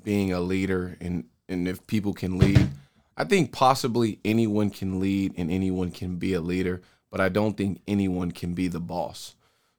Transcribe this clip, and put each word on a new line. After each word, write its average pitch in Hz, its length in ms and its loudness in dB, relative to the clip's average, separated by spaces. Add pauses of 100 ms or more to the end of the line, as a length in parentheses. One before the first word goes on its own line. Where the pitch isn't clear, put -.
being 101 280 0
a 90 80 0
leader 92 600 -2
and, 87 240 -4 (240)
and 90 200 -2
if 95 200 -8
people 101 260 -2
can 92 240 -4
lead, - 320 6 (460)
I - 80 0
think 165 280 4
possibly 120 720 2
anyone 107 460 2
can 95 300 -4
lead 98 360 0
and 85 140 -2
anyone 92 400 0
can 90 260 -8
be 95 180 -2
a 87 60 0
leader, 90 400 -2 (300)
but 95 100 -2
I 95 80 4
don't 104 280 0
think 98 300 -2
anyone 92 440 0
can 87 240 -6
be 92 140 0
the 85 120 -6
boss. 87 540 -8 (440)